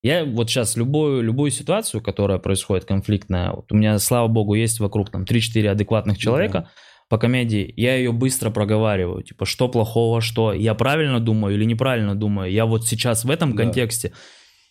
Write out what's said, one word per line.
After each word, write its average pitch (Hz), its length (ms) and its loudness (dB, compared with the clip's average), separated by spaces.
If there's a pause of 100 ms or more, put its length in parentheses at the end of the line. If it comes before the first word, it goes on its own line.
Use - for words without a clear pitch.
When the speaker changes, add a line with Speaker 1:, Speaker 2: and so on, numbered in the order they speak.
Speaker 1:
я 156 220 0
вот 113 240 -2
щас 117 280 -2
любую, 139 460 0
любую 135 280 0
ситуацию, 170 500 -4
которая 98 380 0
происходит, 95 460 -2
конфликтная, 95 680 -2
вот - 180 -10
у 104 40 0
меня, 107 240 4
слава 120 280 2
богу, 107 280 2
есть 113 240 0
вокруг 104 320 -2
там 95 140 -4
три-четыре 110 460 0
адекватных 104 460 0
Speaker 2:
Ну - 20 -14
да. - 40 -8
Speaker 1:
человека 113 460 0 (400)
по 110 100 2
комедии, 117 580 0
я 123 200 2
её 123 160 0
быстро 117 360 0
проговариваю. 104 720 0
Типа, - 220 -8
что 127 240 -2
плохого, 117 520 2
что 113 320 0
я 107 200 0
правильно 131 460 0
думаю 110 360 0
или 104 100 2
неправильно 113 500 0
думаю, 101 360 -2
я 110 140 2
вот 113 220 0
сейчас 113 380 -2
в 127 40 0
этом 156 220 0
Speaker 2:
Да. 110 120 0
Speaker 1:
контексте. 113 480 -2 (600)